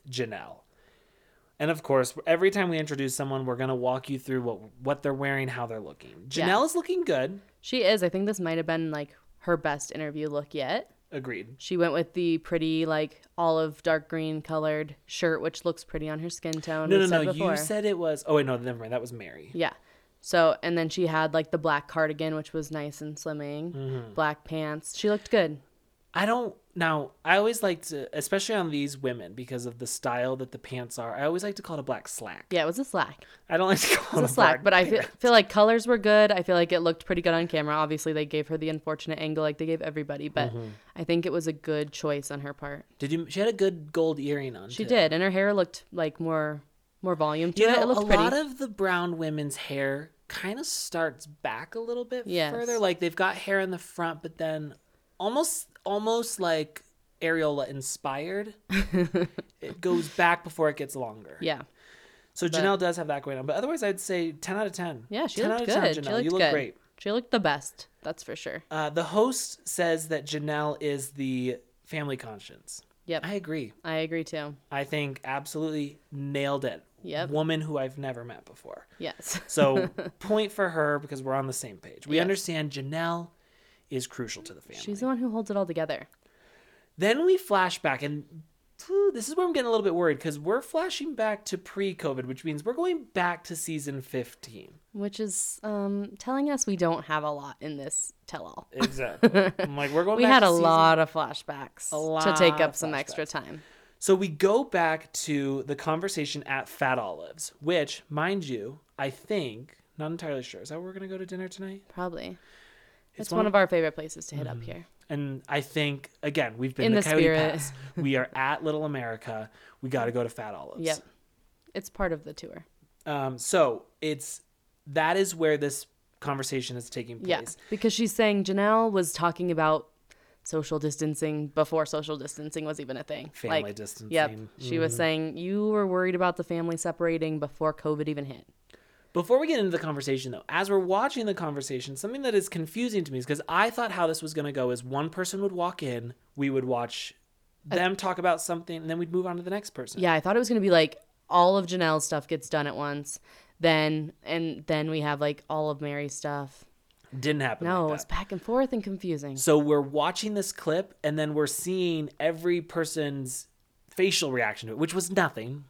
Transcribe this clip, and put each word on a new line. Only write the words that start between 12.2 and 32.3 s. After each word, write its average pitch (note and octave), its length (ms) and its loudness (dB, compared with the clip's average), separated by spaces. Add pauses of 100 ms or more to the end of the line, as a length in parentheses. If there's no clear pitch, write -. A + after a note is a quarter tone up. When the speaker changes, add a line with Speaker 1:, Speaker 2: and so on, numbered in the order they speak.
Speaker 2:
pretty, D#3+ 480 0
like, D#3 340 -2 (160)
olive, D#3+ 460 2
dark D#3 260 2
green D#3 320 -4
colored D3+ 540 -2 (100)
shirt, D#3+ 360 0
which D#3+ 220 -4
looks E3 200 -2
pretty D#3 260 -6
on D#3 100 -4
her E3+ 100 -6
skin D#3+ 300 -4
tone. D#3 300 -2
Speaker 1:
No, G3 80 8
Speaker 2:
We've F#3+ 120 6
Speaker 1:
no, E3+ 100 6
Speaker 2:
said D3+ 80 2
Speaker 1:
no. C#3+ 60 2
Speaker 2:
before. E3+ 180 2
Speaker 1:
You D3+ 60 2
said G#3 280 -2
it G3+ 140 0
was, D#3 280 0
oh, D#3 80 4
wait, C#3+ 120 4
no, B2+ 100 0
never A#2+ 220 -6
mind. A2+ 120 -10
That B2 100 0
was A#2+ 120 -10
Mary. E2 400 -14
Speaker 2:
Yeah. E3 200 0 (480)
So, E3 420 6
and E3+ 140 0
then E3 120 0
she F3+ 180 0
had, D#3 260 2
like, D#3+ 180 2
the F3 80 0
black D3+ 280 0
cardigan, D#3 480 0
which D#3 160 -6
was D#3 200 -6
nice D3 280 -8
and D3+ 160 -10
slimming. D3+ 580 -8
Speaker 1:
Mm-hmm. C3 420 -6
Speaker 2:
Black D3+ 280 0
pants. D#3 540 -6
She G#3 120 0
looked G#3 200 0
good. E3 300 4 (560)
Speaker 1:
I F#3+ 120 2
don't, A#3 260 0 (220)
now, D#3+ 360 0 (140)
I F3 120 6
always A3 260 2
like F3 240 0
to, C#3+ 280 -8
especially G3 380 0
on F#3 160 0
these C#3+ 300 -2
women, A#2+ 340 -4
because B2 320 -8
of A#2 140 -10
the B2 80 -8
style B2 480 0
that C3 160 -8
the C3 80 -12
pants B2 400 -10
are, A#2 160 -6
I C#3 100 -4
always E3+ 160 0
like G3+ 140 -6
to G3 80 -14
call D#3+ 140 -8
it - 20 -6
a C3+ 40 -6
black B2+ 240 -6
slack. - 440 -10